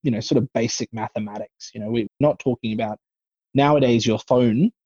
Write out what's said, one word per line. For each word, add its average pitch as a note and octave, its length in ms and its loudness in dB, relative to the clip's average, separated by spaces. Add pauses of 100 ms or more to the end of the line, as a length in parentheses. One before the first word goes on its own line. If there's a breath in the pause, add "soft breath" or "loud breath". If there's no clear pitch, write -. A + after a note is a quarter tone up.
you D3 80 -2
know, G#2+ 100 -2
sort A#2+ 220 0
of B2+ 120 -4
basic A#2 380 -4
mathematics. G#2+ 840 -10
You A2+ 80 -12
know, G#2+ 100 -6
we're A#2 160 -2 (120)
not D3 200 2
talking A#2+ 340 -4
about, G#2+ 240 -6 (560)
nowadays C#3 520 4
your A2 120 2
phone, B2 540 2 (140)